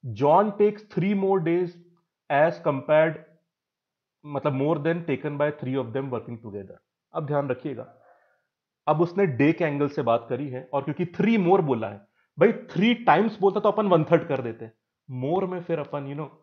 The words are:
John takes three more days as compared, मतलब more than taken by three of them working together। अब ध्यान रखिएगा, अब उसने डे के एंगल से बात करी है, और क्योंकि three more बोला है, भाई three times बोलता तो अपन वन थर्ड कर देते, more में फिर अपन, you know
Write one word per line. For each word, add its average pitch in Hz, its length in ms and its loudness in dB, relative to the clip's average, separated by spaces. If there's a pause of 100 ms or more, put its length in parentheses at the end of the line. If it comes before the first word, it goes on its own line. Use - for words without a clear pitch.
John 143 460 4 (100)
takes 208 320 2
three 190 220 0
more 196 260 0
days 170 320 0 (580)
as 156 360 2
compared, 156 520 2 (1040)
मतलब 143 340 -4
more 151 200 0
than 165 300 -2
taken 147 280 -4
by 147 180 0
three 131 220 -6
of 120 140 -4
them 135 180 -6
working 117 300 -8
together। 101 380 -14 (380)
अब 160 120 -6
ध्यान 143 220 -2
रखिएगा, 127 380 -6 (1000)
अब 151 140 2
उसने 175 260 2
डे 143 260 2
के 165 120 -2
एंगल 143 240 -2
से 143 140 -4
बात 117 260 2
करी 135 200 -6
है, 127 240 -10
और 139 120 -2
क्योंकि 160 220 -4
three 220 340 2
more 185 200 4
बोला 117 280 -2
है, 101 120 -12 (380)
भाई 220 140 6
three 220 420 0 (140)
times 208 320 4
बोलता 190 200 2
तो 208 100 2
अपन 208 160 0
वन 165 180 4
थर्ड 165 240 2
कर 127 140 -2
देते, 113 280 -10 (380)
more 147 400 -4
में 180 140 -6
फिर 170 160 -4
अपन, 143 280 -8
you 139 100 -10
know 147 120 -10 (140)